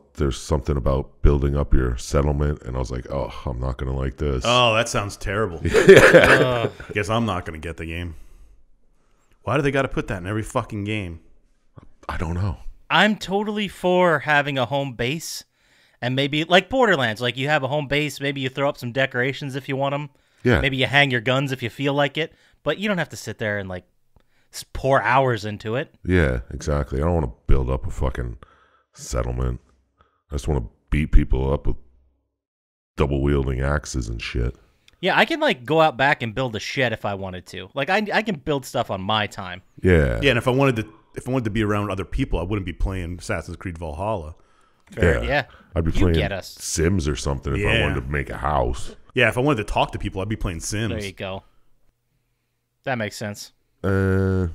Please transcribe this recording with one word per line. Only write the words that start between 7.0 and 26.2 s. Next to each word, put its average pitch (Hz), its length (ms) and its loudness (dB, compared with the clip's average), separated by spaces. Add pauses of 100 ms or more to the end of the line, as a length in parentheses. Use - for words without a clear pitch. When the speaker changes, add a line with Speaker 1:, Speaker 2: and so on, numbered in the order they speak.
Speaker 2:
I'm 117 160 0
not 90 220 -2
gonna 80 120 -10
get 80 200 -10
the 82 80 -8
game. 85 300 -6 (1300)
Why 123 120 0
do 151 60 2
they 143 80 2
gotta 135 180 0
put - 200 -4
that 104 100 -6
in 87 80 -10
every 107 160 -2
fucking 107 420 -6
game? 101 360 -6 (880)
Speaker 1:
I - 80 -6
don't 82 180 -4
know. 92 240 -4 (320)
Speaker 3:
I'm 196 260 4
totally 208 520 -2
for 180 520 2
having 143 380 2
a 123 80 2
home 139 260 -2
base, 123 520 -6 (580)
and 127 120 -2
maybe, 143 300 0
like 180 240 4
Borderlands, 143 540 2
like, 120 160 -2
you 131 100 -2
have 151 140 2
a 131 60 -2
home 143 200 -2
base, 143 320 -2
maybe 139 220 -4
you 131 80 -4
throw 139 180 -2
up 147 80 -4
some 123 160 -8
decorations 131 640 -2
if 139 140 -10
you 135 60 -4
want 139 180 -2
'em. 147 160 -8 (340)
Speaker 1:
Yeah. 123 160 4
Speaker 3:
Maybe 135 160 0
you 131 100 0
hang 139 240 4
your 123 120 0
guns 131 280 0
if 131 120 -8
you 113 80 -4
feel 139 240 -2
like 143 240 0
it, 156 160 -6 (280)
but 151 140 -2
you 196 120 -4
don't 196 100 -2
have 151 100 -2
to - 80 -14
sit - 220 -10
there 104 200 -2
and, 95 120 -6
like, 90 140 -10 (680)
s-, - 220 -14
pour 131 280 2
hours 120 440 2
into 107 300 -6
it. 151 180 -8 (100)
Speaker 1:
Yeah, 76 360 4 (100)